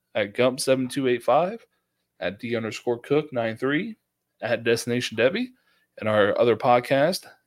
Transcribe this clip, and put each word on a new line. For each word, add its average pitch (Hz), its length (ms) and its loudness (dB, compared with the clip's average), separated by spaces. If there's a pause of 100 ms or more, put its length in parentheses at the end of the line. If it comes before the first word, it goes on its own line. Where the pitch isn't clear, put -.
(160)
at 104 180 -2
Gump 127 260 0
seven 131 280 0
two 131 200 -4
eight 123 160 0
five, 175 400 0 (560)
at 95 200 -6
D 117 160 -6
underscore 113 420 -4
Cook 147 340 -2
nine 113 260 -4
three, 160 380 -4 (460)
at 117 220 -2
Destination 117 540 -2
Devy, 185 320 2 (500)
and 107 100 -2
our 107 300 4
other 117 160 4
podcast, 135 720 2 (220)